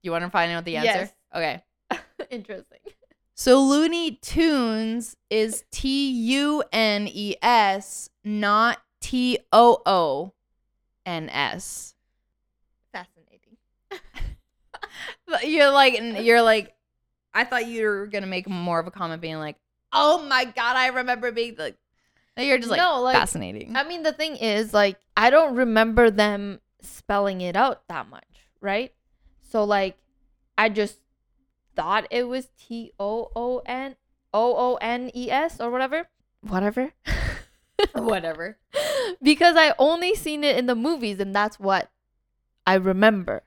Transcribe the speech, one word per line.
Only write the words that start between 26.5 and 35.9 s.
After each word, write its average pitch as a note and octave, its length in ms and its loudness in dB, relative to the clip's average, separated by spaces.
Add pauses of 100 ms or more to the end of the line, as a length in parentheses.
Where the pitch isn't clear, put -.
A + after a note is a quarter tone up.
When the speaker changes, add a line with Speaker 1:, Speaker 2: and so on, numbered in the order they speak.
Speaker 2:
spelling G3+ 600 -4
it F3+ 140 -6
out B3 320 0
that D#3 220 -10
much, - 400 -20 (100)
right? G3+ 340 -6 (560)
So, A3 140 0
like, G3 340 0 (600)
I G#3+ 120 2
just G#3 280 -4 (800)
thought F#3+ 340 -2
it B3 160 -2
was B3+ 220 -8 (100)
T A#3 400 -14
O G#3+ 340 -6
O A#3+ 320 -4
N, C4 300 -10 (380)
O B3 400 2
O - 80 0
N B3 340 -4
E B3 160 -6
S D#4 300 -2
or A#3 100 -4
whatever. C4 380 -4 (320)